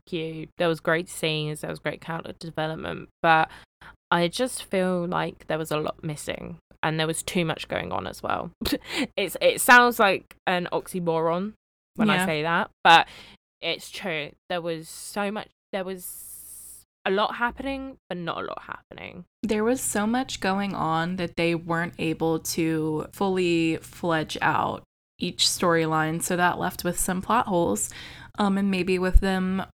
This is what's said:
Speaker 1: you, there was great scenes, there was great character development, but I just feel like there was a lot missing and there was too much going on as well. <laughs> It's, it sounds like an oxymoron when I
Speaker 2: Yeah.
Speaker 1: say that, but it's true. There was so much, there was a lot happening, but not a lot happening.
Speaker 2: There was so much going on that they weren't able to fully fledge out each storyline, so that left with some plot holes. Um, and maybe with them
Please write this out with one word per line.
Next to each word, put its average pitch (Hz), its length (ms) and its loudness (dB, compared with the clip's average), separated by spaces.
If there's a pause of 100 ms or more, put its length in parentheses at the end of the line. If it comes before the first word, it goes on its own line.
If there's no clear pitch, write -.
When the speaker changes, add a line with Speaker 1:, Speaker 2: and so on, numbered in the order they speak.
(100)
Speaker 1:
you, 160 380 -8 (100)
there 175 100 2
was 160 100 0
great 175 300 -2
scenes, 151 540 -4
there 160 80 -6
was 165 80 -8
great - 240 -8
character 165 360 -10
development, 160 720 -8 (140)
but 160 260 6 (600)
I 175 180 4
just - 360 -4
feel 185 420 0
like 165 400 -4
there 156 120 -2
was 160 120 -6
a 151 80 0
lot - 260 -4
missing 160 540 -8 (240)
and 160 180 0
there 160 60 0
was 165 160 -2
too 175 240 0
much - 220 -4
going - 240 -4
on 95 140 -4
as - 160 -10
well. - 280 -2 (140)
<laughs> 294 120 -2 (400)
It's, 196 240 -2
it - 220 4
sounds 247 360 8
like 196 380 2 (100)
an 180 240 0
oxymoron 170 840 -2 (420)
when 220 140 4
I 190 60 4
Speaker 2:
Yeah. 185 100 0
Speaker 1:
say 156 160 -2
that, 170 280 0 (140)
but 165 240 10 (540)
it's - 280 -6
true. 156 420 -6 (180)
There 180 100 -2
was 165 280 -6
so - 420 -6
much, 214 180 -8 (240)
there 190 120 -2
was - 1000 -14 (220)
a 208 40 2
lot 202 260 0
happening, 269 600 -6 (140)
but 180 80 -6
not 165 240 -4
a - 40 -6
lot - 200 -10
happening. - 580 -14 (180)
Speaker 2:
There 214 220 0
was 254 160 2
so 208 260 0
much 254 340 -2
going 196 340 0
on 165 420 0
that 170 200 -4
they 170 180 2
weren't 165 440 -2
able 160 420 0
to 156 720 0
fully 170 680 2
fledge 160 640 -2
out - 400 0 (380)
each - 260 0
storyline, 160 760 2
so 180 140 -2
that 175 240 2
left 175 240 -4
with 175 140 -2
some 185 220 -2
plot 220 280 0
holes. 190 420 2 (480)
Um, 196 180 4
and 196 140 2
maybe 180 300 2
with 185 180 8
them 190 560 0